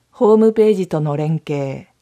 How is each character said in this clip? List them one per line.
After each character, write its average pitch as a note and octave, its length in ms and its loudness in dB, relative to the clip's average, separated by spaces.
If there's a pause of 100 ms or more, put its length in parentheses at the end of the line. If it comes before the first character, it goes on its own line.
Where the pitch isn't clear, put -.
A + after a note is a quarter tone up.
(100)
ホ G#3+ 240 2
ー - 20 6
ム A3 160 4
ペ G#3+ 180 2
ー G#3+ 40 2
ジ F#3 140 -6
と D#3+ 120 -4
の D3 160 -4
連 D3+ 300 -4
携。 C3+ 420 -8 (140)